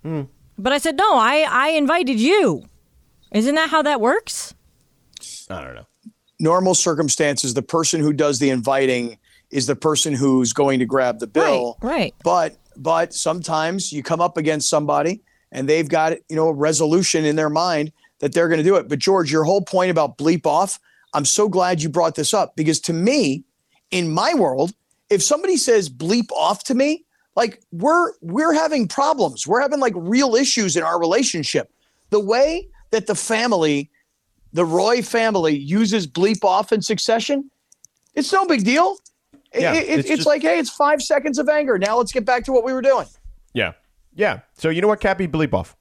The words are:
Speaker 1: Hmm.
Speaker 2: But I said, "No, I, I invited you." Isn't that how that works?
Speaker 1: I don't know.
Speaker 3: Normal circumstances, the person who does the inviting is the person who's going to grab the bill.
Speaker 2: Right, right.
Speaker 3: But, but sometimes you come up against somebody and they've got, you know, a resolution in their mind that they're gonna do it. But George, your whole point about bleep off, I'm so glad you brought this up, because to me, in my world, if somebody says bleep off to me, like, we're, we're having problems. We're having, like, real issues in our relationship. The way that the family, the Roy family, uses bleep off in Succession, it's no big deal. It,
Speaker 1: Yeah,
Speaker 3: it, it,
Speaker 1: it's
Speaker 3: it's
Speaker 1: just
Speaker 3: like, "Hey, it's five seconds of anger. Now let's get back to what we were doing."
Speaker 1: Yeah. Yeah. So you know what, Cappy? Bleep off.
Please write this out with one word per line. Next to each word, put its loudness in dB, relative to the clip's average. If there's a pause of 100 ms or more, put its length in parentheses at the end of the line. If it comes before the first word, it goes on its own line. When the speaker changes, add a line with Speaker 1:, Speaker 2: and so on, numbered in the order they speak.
Speaker 1:
Hmm. -6 (340)
Speaker 2:
But 0
I 0
said, -2
"No, 4
I, 2
I 0
invited 0
you." 2 (640)
Isn't 0
that 0
how 2
that 0
works? -2 (960)
Speaker 1:
I -12
don't -16
know. -20 (520)
Speaker 3:
Normal 2
circumstances, 0
the -2
person -2
who 2
does 0
the 2
inviting 0 (340)
is -4
the -2
person 0
who's 2
going 0
to 0
grab 0
the -6
bill. 0
Speaker 2:
Right, -4
right. -4 (100)
Speaker 3:
But, 0 (200)
but -2
sometimes -4
you -8
come -2
up 0
against -2
somebody -2 (300)
and -6
they've 2
got, 0 (100)
you -10
know, 2
a 0
resolution 0
in 0
their 0
mind -2 (260)
that -4
they're 2
gonna 2
do 4
it. 0
But -2
George, 2
your 2
whole 2
point 0
about -2
bleep 0
off, 0 (340)
I'm -2
so 0
glad 0
you -4
brought 0
this -2
up, 0
because 0
to -6
me, 0 (480)
in -2
my 0
world, 0 (360)
if 2
somebody 0
says 2
bleep -2
off -2
to -2
me, 0 (320)
like, -2
we're, 2
we're -2
having 0
problems. -2
We're 2
having, 0
like, 0
real 0
issues 2
in 0
our -2
relationship. 0 (400)
The 2
way 0 (220)
that -2
the -2
family, 0 (640)
the 2
Roy 2
family, 0
uses 0
bleep 0
off 2
in 0
Succession, -2 (640)
it's -2
no 2
big 2
deal. 2 (560)
It, 0
Speaker 1:
Yeah, 2
Speaker 3:
it, 2
it, 0
Speaker 1:
it's -2
Speaker 3:
it's -2
Speaker 1:
just 0
Speaker 3:
like, 2
"Hey, 2
it's -4
five 2
seconds -2
of 0
anger. 0
Now 0
let's -2
get -2
back 0
to -4
what 4
we -2
were -4
doing." 2 (480)
Speaker 1:
Yeah. -2 (420)
Yeah. -2 (140)
So -2
you 0
know 2
what, 0
Cappy? 0
Bleep -2
off. -4